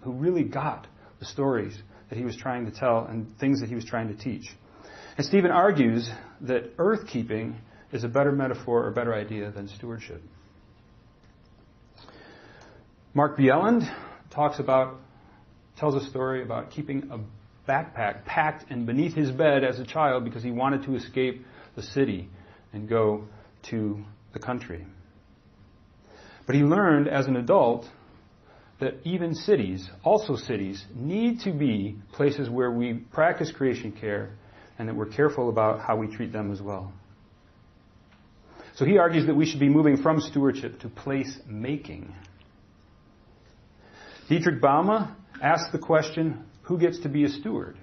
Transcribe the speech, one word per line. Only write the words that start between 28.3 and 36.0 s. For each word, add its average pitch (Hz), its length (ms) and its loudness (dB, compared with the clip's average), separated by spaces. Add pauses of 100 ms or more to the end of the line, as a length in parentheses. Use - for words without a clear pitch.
that 131 160 -4 (100)
even 170 300 -2
cities, 98 560 0 (140)
also 190 320 2
cities, 98 480 -6 (100)
need 208 460 0
to 196 120 -2
be 107 440 0 (160)
places 143 360 0
where 123 220 0
we 120 240 0
practice 160 560 0
creation 117 400 -2
care 104 400 -6 (480)
and 110 100 -6
that 110 60 -6
we're 107 120 -4
careful 139 420 2
about 110 320 2
how 113 160 0
we 110 100 -2